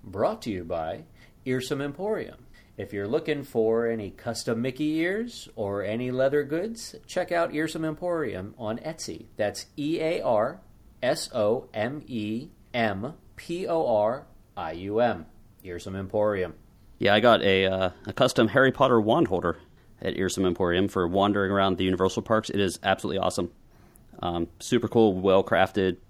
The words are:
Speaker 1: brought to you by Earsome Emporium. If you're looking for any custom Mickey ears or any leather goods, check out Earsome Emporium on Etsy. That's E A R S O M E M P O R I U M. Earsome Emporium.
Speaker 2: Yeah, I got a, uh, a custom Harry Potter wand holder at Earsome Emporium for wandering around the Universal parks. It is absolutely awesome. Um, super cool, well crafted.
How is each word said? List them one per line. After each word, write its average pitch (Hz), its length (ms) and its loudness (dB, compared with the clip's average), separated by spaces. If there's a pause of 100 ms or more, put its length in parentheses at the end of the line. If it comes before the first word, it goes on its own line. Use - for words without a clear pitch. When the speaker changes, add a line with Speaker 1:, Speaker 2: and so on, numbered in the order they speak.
Speaker 1:
brought 120 380 -4
to 123 80 -8
you 90 140 -6
by 85 400 -6 (420)
Earsome 131 380 -4
Emporium. 180 640 -8 (320)
If 98 160 -10
you're 101 140 -4
looking 147 360 -2
for 113 440 2
any 110 220 -4
custom 113 500 -4
Mickey 151 360 -2
ears 196 600 -4
or 110 280 -4
any 123 260 -4
leather 135 340 2
goods, 175 520 -6 (100)
check 180 260 -4
out 170 220 0
Earsome 160 320 -2
Emporium 151 720 -4
on 113 220 -6
Etsy. - 480 -12 (100)
That's 104 300 -2 (100)
E 147 240 -2
A 160 200 0
R 123 400 0 (420)
S 135 280 -2
O 113 440 0
M 127 320 -4
E 113 400 -6 (260)
M 113 400 -2 (220)
P 175 320 -8
O 165 180 0
R 117 400 2 (320)
I 82 140 -8
U 98 300 -4
M. 101 260 0 (360)
Earsome 92 320 -10
Emporium. 98 600 0 (420)
Speaker 2:
Yeah, 101 160 4
I 110 60 6
got 113 240 8
a, 95 240 6
uh, 92 220 0 (180)
a 101 60 -8
custom 127 340 4
Harry 131 240 4
Potter 127 280 4
wand 117 280 4
holder 87 320 -2 (420)
at 95 160 -2
Earsome 95 300 0
Emporium 90 400 2
for 90 200 0
wandering 98 440 2
around 98 260 2
the 98 60 0
Universal 92 400 0
parks. 110 260 0
It 101 100 -2
is 92 220 0
absolutely 95 380 0
awesome. 90 320 -2 (720)
Um, 85 240 -2 (120)
super 123 280 0
cool, 110 260 6
well 95 300 4
crafted. 92 540 2 (120)